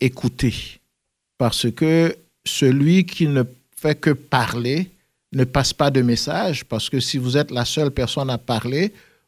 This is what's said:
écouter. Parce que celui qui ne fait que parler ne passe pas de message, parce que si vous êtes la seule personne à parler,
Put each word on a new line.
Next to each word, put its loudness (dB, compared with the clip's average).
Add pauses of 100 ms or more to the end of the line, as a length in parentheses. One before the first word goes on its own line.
écouter. 0 (840)
Parce 0
que 2 (300)
celui 4
qui -2
ne 2 (400)
fait 0
que 2
parler -2 (440)
ne 2
passe 0
pas 2
de 2
message, -2
parce -6
que -2
si -4
vous 0
êtes 0
la -2
seule -2
personne -4
à -4
parler, -2 (360)